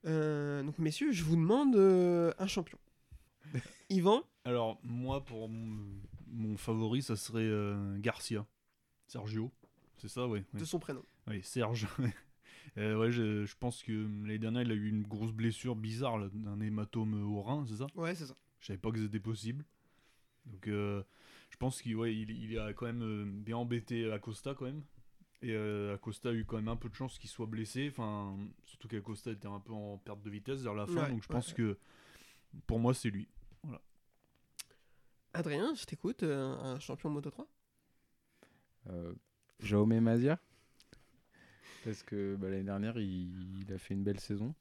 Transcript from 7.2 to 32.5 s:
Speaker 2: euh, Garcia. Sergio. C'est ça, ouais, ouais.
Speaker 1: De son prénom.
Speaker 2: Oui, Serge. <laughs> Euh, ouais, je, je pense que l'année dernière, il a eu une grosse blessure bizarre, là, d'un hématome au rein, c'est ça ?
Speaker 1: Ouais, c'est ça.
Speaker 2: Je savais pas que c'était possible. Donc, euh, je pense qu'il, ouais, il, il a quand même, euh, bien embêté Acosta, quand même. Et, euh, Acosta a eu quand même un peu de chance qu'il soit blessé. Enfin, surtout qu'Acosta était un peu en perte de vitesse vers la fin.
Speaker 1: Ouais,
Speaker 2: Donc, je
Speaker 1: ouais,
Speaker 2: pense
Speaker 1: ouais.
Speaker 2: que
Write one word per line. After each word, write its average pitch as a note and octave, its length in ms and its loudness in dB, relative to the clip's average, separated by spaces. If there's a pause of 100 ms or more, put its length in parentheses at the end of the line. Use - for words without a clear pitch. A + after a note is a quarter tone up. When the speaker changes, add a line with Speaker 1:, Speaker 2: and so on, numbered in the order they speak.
Speaker 2:
euh, G2+ 560 0
Garcia. G#2+ 460 -2 (640)
Sergio. A2 440 -4 (460)
C'est - 120 -12
ça, B2 180 -2
ouais, G#2 260 0
ouais. G#2 60 -4
Speaker 1:
De D#3+ 60 -2
son E3 140 -2
prénom. C#3 240 -8 (240)
Speaker 2:
Oui, G#2 160 -4
Serge. A2+ 500 0
<laughs> - 40 -6 (800)
Euh, G#2+ 200 2
ouais, A2+ 140 6
je, G#2+ 340 2
je - 120 -8
pense B2 260 -4
que - 80 -4
l'année G#2+ 460 -2
dernière, A2+ 240 0
il A#2+ 100 2
a A2 40 2
eu G#2+ 120 0
une G#2+ 160 2
grosse A2 300 -2
blessure A2+ 420 0
bizarre, A2 420 -2
là, G2+ 140 -2
d'un G#2 300 -4
hématome G#2+ 680 0
au G#2 120 0
rein, C3+ 260 -2
c'est G#2+ 100 -6
ça ? C3 180 -4
Speaker 1:
Ouais, E3 200 -2
c'est D#3+ 120 -8
ça. B2+ 80 -16 (260)
Speaker 2:
Je - 60 -18
savais G2 120 -4
pas A2+ 120 -2
que A2+ 80 0
c'était G#2+ 200 0
possible. A2+ 460 -4 (800)
Donc, G2+ 240 -10
euh, G2+ 340 0 (460)
je - 80 -18
pense - 240 -2
qu'il, A2+ 160 -2
ouais, A2+ 180 2
il, A2 140 -4
il A2 300 -4
a G#2+ 120 -4
quand A#2+ 140 -6
même, A#2 160 -2
euh, G#2+ 240 -2
bien G#2 320 -4
embêté A#2 540 0
Acosta, G#2+ 420 -6
quand C3 120 -8
même. C#3+ 180 -8 (580)
Et, A#2+ 120 -4
euh, G#2 420 0
Acosta A2+ 340 -6
a A#2 40 2
eu A2+ 120 0
quand - 100 -4
même A2 140 0
un A2+ 80 0
peu B2 100 -6
de A2 80 -10
chance C3 220 -6
qu'il - 120 -14
soit A2+ 180 -6
blessé. A2 440 -4
Enfin, G#2 460 -4 (260)
surtout - 240 -18
qu'Acosta G#2+ 440 -6
était G#2+ 160 -8
un G2+ 120 -6
peu G#2+ 140 -12
en G#2 240 -6
perte G2+ 240 -12
de G#2 80 -8
vitesse A2+ 320 -6
vers A2+ 140 -2
la G#2 100 -2
fin. E3+ 180 2
Speaker 1:
Ouais, C#3+ 60 0
Speaker 2:
Donc, A#2 140 -4
je - 40 -16
Speaker 1:
ouais, - 80 -4
Speaker 2:
pense B2 140 -2
Speaker 1:
ouais. - 60 -10
Speaker 2:
que G#2+ 220 2 (920)